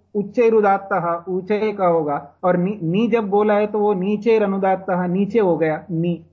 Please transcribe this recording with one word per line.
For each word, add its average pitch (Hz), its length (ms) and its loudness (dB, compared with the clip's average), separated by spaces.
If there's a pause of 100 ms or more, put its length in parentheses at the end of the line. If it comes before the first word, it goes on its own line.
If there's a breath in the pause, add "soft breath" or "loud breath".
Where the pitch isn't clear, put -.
(160)
उच्चैरुदात्तः, 196 1160 0
ऊंचे 202 400 -2
का 202 140 -2
होगा, 147 480 0 (100)
और 180 140 2
नी, 202 260 -2
नी 190 240 0
जब 214 220 0
बोला 208 240 2
है 208 140 2
तो 208 120 -4
वो 208 140 2
नीचैरनुदात्तः, 196 1120 0
नीचे 196 320 0
हो 175 180 2
गया 156 340 -2
नी। 165 420 -2